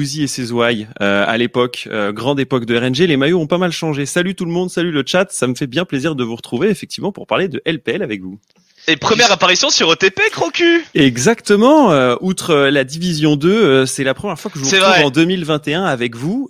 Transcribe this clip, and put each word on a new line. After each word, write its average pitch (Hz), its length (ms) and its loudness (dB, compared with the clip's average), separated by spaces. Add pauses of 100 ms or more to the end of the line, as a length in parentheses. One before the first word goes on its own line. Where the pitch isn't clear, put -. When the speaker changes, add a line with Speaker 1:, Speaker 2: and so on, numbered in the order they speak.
Speaker 1:
Uzi 143 220 -4
et - 20 -2
ses 123 260 -6
ouailles, 117 360 0 (120)
euh, 101 260 0
à 113 120 0
l'époque, 123 520 -2
euh, 104 220 -4
grande 127 280 -2
époque 127 260 -2
de 117 100 -2
R 117 80 0
N 127 100 -2
G. 160 120 2
Les 156 100 2
maillots 156 240 2
ont 156 60 -2
pas 175 120 -2
mal 180 140 -2
changé. 147 320 -4
Salut 180 300 -2
tout 185 100 -8
le 170 80 -4
monde, 180 160 -2
salut 175 240 -4
le 139 140 -2
chat. 190 240 0
Ça - 160 -4
me 127 80 -2
fait 135 140 -6
bien 143 160 -2
plaisir 151 320 -4
de 127 80 -2
vous 117 120 -6
retrouver, 123 320 -2
effectivement, - 440 -6
pour - 140 -14
parler 156 220 0
de 143 160 -8
L 160 160 -4
P 113 120 -6
L 208 100 -4
avec 110 180 -6
vous. 92 180 -14 (500)
Speaker 2:
Et 160 80 2
première 220 300 2
Speaker 1:
Puis 202 80 4
Speaker 2:
apparition 180 340 2
sur 185 200 2
O 160 80 4
T 190 140 2
P, 381 200 -4
Crocu ! 339 540 0 (100)
Speaker 1:
Exactement, 208 960 4
euh, 127 300 4
outre, 185 300 -4
euh, 139 200 4
la 139 140 2
Division 156 500 0
deux, 147 160 2
euh, 151 340 4
c'est 131 200 -4
la 131 100 0
première 190 240 -8
fois - 100 -10
que 160 120 -10
je 135 40 -6
vous 135 60 -2
Speaker 2:
C'est 196 80 2
Speaker 1:
retrouve 190 160 4
Speaker 2:
vrai. 175 80 4
Speaker 1:
en 143 80 2
deux 147 140 2
mille 180 200 -2
vingt 151 220 -2
et 147 80 -2
un 185 100 -2
avec 120 300 -2
vous, 185 360 -6